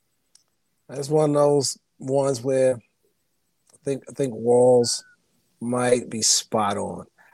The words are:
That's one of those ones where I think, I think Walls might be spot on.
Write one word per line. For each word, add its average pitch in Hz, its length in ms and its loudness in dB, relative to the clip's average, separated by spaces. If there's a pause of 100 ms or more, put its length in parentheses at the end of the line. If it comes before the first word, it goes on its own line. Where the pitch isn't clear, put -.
(880)
That's 139 200 -10
one 151 220 2
of 147 60 0
those 147 420 2 (220)
ones 135 420 -2
where 131 320 2
I - 1120 -20
think, 135 260 -6
I - 40 -20
think 131 200 -4
Walls 120 680 2 (560)
might 123 500 -2
be 110 120 -6
spot 104 540 -2
on. 92 300 -8 (280)